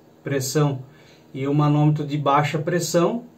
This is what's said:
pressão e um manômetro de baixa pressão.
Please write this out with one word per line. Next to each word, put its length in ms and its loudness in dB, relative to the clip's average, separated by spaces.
pressão 560 -2
e 140 -6
um 80 0
manômetro 500 2
de 140 -4
baixa 400 0
pressão. 640 0